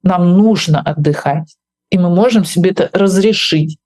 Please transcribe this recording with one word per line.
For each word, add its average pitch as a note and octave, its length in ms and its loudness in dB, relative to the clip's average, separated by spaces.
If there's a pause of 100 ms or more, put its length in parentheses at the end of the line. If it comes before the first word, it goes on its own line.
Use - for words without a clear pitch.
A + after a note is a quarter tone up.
Нам F3+ 340 2
нужно G3+ 440 2
отдыхать. D3+ 720 -4 (360)
И G3 80 0
мы F3 100 0
можем G#3 360 2
себе F#3 260 0
это - 220 -4
разрешить. F#3+ 920 0